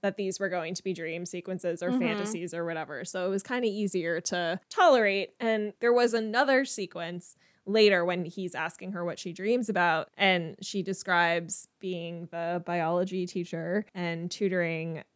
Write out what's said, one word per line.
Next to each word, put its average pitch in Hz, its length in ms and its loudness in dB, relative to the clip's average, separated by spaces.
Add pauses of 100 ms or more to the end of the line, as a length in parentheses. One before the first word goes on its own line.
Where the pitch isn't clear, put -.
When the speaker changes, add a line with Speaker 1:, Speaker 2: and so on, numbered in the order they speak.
Speaker 1:
that 196 140 0
these 190 220 -2
were 196 100 0
going 170 260 -2
to - 80 -12
be 190 100 -2
dream 165 320 -6
sequences 180 560 -4
or 180 80 -2
Speaker 2:
Mm-hmm. 254 100 2
Speaker 1:
fantasies 170 540 -2
or 170 100 -4
whatever. 151 420 -6
So 185 200 -4
it 185 40 0
was 196 120 0
kinda 247 260 -2
easier 185 540 0
to 175 380 -2 (100)
tolerate. 226 720 4
And 214 400 0
there 240 120 4
was 240 220 6
another 247 520 4
sequence 175 720 -6 (320)
later 202 380 8
when 175 200 0
he's 175 300 -6
asking 175 380 -6
her 175 120 -6
what 170 140 -4
she 170 140 -10
dreams 220 360 0
about, 175 480 2
and 180 440 2
she - 220 -6
describes 170 840 0 (120)
being 170 520 -8
the 170 340 -4
biology 180 600 0
teacher 175 680 -4
and 175 380 -4
tutoring 165 720 -2 (120)